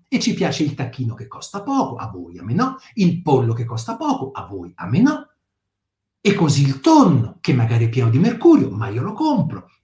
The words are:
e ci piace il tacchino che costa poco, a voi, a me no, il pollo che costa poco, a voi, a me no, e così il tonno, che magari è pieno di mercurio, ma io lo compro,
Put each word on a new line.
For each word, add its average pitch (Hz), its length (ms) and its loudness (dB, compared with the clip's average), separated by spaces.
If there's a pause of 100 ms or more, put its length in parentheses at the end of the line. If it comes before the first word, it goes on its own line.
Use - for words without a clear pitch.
e 254 140 -2
ci - 120 0
piace 160 300 -2
il 135 100 -2
tacchino 117 420 -6
che - 120 -16
costa - 360 -16
poco, 269 340 -2
a - 120 -10
voi, 87 280 -14
a 87 80 -18
me 110 80 -6
no, 262 240 -2 (160)
il 175 280 2
pollo 120 300 2
che 117 140 -4
costa 117 320 -8
poco, 285 340 -4
a - 140 -12
voi, 87 300 -12
a - 120 -12
me 135 140 2
no, 302 280 2 (920)
e 202 120 2
così 143 300 2
il 131 160 0
tonno, 196 600 4
che - 120 0
magari 117 320 2
è 113 40 2
pieno 117 200 2
di 113 80 2
mercurio, 247 540 4
ma 107 160 -6
io 107 140 -6
lo 202 100 -6
compro, 254 600 -2 (120)